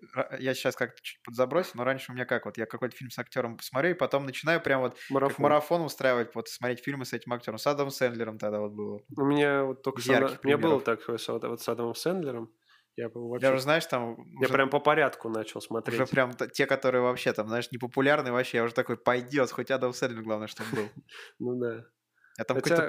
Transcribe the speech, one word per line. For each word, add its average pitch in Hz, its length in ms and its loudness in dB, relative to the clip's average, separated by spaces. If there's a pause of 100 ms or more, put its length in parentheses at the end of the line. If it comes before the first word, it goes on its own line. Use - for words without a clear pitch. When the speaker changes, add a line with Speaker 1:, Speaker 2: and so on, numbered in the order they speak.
(160)
Speaker 1:
ра-, 131 240 -2
я 131 160 0
щас 131 200 0
как-то - 280 -4
чуть - 200 -14
подзабросил, 127 520 0
но 120 80 -4
раньше 131 280 -2
у 123 40 -10
меня 123 100 -4
как 120 200 -2
вот, 104 120 -10
я 113 80 -2
какой-то 120 300 -6
фильм 123 160 -14
с - 80 -10
актёром 120 380 -4
посмотрю, 147 340 0
и - 20 0
потом 139 320 0
начинаю 147 360 0
прям 135 200 2
вот 127 160 -2 (260)
как 143 140 0
Speaker 2:
Марафон. - 20 -12
Speaker 1:
марафон 147 440 4
устраивать, 127 520 0
вот 113 140 -8
смотреть 123 340 -4
фильмы 139 220 -6
с - 80 -8
этим 120 200 -6
актёром. 113 260 -8
С - 80 0
Адамом 143 240 2
Сэндлером 117 480 -2
тогда 104 200 -2
вот 104 140 -4
было. 104 280 -8 (160)
Speaker 2:
У 143 60 0
меня 143 400 4
вот 131 180 -4
только 127 200 -4
Speaker 1:
Из 117 40 -6
Speaker 2:
с 127 40 -4
Ада-, 131 180 6
Speaker 1:
ярких 131 160 -6
Speaker 2:
у - 40 -2
меня 143 100 6
было 147 220 4
Speaker 1:
примеров. - 20 -8
Speaker 2:
так 117 280 -2
с 117 200 -4
Ада-, 120 200 -4
вот 117 120 -6
с - 80 -6
Адамом 117 260 -2
Сэндлером. 139 580 -4 (420)
Я 120 140 -6
бы 120 180 -10 (100)
Speaker 1:
Я 131 140 6
Speaker 2:
вообще, - 20 6
Speaker 1:
уже, 131 80 2
знаешь, 156 240 2
там 117 320 -4 (220)
Speaker 2:
я 127 100 4
Speaker 1:
уже - 0 -
Speaker 2:
прям 135 200 6
по 143 100 4
порядку 147 500 4
начал 110 320 -6 (240)
Speaker 1:
уже 123 200 0
Speaker 2:
смотреть. - 20 -10
Speaker 1:
прям 127 260 2
т-, 120 160 -4
те, - 160 2
которые 131 360 2
вообще 123 320 2
там, 107 140 -2
знаешь, 120 240 -4
непопулярные 135 600 2
вообще, 123 240 0
я 117 60 4
уже 117 100 -2
такой: 123 240 0
«Пойдёт, 127 540 2
хоть 123 200 -4
Адам 123 220 0
Сэндлер, 120 300 -4
главное, 107 240 -2
чтобы 113 260 -10
был». 104 220 -6
Speaker 2:
<laughs> - 440 -20
Ну 123 200 -4
да. 117 260 -6 (520)
Speaker 1:
Я 113 80 -6
там 131 120 0
Speaker 2:
Хотя 151 200 2
Speaker 1:
какой-то, 165 100 4